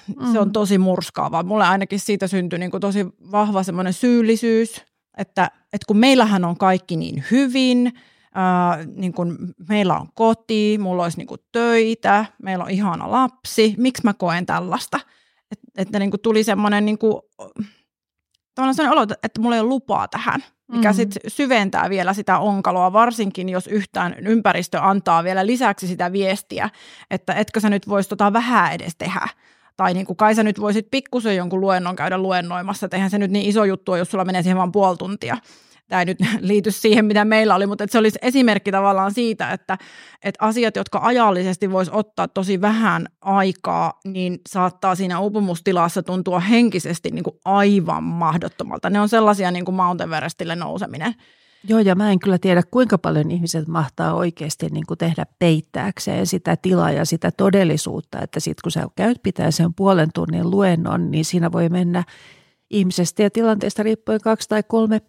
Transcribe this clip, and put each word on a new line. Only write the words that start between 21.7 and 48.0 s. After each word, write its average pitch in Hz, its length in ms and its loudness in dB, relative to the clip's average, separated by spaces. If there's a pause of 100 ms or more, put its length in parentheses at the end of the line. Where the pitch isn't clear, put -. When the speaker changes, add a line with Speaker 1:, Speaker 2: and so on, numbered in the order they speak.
Speaker 2:
vielä 190 240 -2
sitä 196 240 0
onkaloa, 185 540 0
varsinkin 214 560 0
jos 185 180 -6
yhtään 185 480 -4 (120)
ympäristö 185 540 0
antaa 180 440 2
vielä 185 220 0
lisäksi 226 400 0
sitä 180 260 -4
viestiä, 196 580 -4 (400)
että 185 220 -6
etkö 214 280 -2
sä 208 100 2
nyt 202 180 -2
vois 196 200 -2
tota 202 240 0
vähän 226 400 2
edes 170 240 -10
tehdä. - 320 -6 (480)
Tai 185 180 0
niinku, 185 200 -4
kai 214 200 4
sä 220 80 2
nyt 208 180 0
voisit 208 300 -2
pikkusen 233 460 -2
jonkun 180 240 -4
luennon 185 360 0
käydä 185 220 -2
luennoimassa, 185 680 -4
et 180 80 -8
eihän 190 160 0
se 202 80 -2
nyt 196 120 0
niin 202 180 0
iso 208 160 2
juttu 190 280 -2
ole, 175 60 0
jos 175 120 -4
sulla 190 140 -2
menee 185 180 -2
siihen 185 160 2
vaan 180 140 0
puoli 202 240 2
tuntia. 190 400 -8 (540)
Tää 185 100 0
ei 175 60 0
nyt 185 140 -4
<laughs> 220 200 0
liity 202 300 0
siihen, 214 340 4
mitä 208 200 4
meillä 214 300 4
oli, 196 120 2
mutta 208 180 -4
et 208 60 -6
se 240 80 4
olisi 220 240 2
esimerkki 240 500 2
tavallaan 196 420 2
siitä, 226 360 -2
että, - 280 -6 (440)
et 202 180 -6
asiat, 220 360 0
jotka 190 260 -4
ajallisesti 196 680 2
vois 185 220 0
ottaa 202 360 -2
tosi 190 320 -2
vähän 185 460 2 (140)
aikaa, 180 840 0
niin 185 440 -6
saattaa 185 460 0
siinä 180 260 -4
uupumustilassa 185 840 0
tuntua 180 380 -2
henkisesti 185 680 2
niinku 160 340 -8
aivan 190 580 2